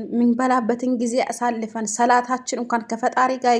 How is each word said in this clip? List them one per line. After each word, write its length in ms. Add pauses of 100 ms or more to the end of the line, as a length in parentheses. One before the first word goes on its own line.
የምንበላበትን 920
ጊዜ 280
አሳልፈን 680
ሰላታችን 680
እንኳን 260
ከፈጣሪ 540
ጋር 220